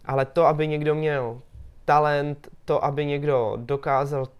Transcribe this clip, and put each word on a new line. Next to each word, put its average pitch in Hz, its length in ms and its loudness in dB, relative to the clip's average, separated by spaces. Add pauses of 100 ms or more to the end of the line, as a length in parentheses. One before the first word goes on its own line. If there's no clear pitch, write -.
Ale 135 200 0
to, 165 200 2
aby 156 220 2
někdo 151 280 0
měl 131 460 -4 (440)
talent, 147 640 2 (180)
to, - 200 2
aby 147 200 -2
někdo 143 500 0
dokázal 139 680 -2 (140)